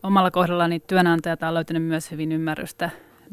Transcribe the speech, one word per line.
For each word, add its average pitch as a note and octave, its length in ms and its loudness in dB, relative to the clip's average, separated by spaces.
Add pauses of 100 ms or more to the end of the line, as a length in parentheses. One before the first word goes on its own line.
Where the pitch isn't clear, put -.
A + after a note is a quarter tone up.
omalla F#3+ 280 4
kohdallani E3+ 480 2
työnantajat E3+ 640 2
on E3 100 -2
löytänyt E3 300 -2
myös D#3+ 280 -4
hyvin D#3 200 -6
ymmärrystä D#3+ 580 -4 (440)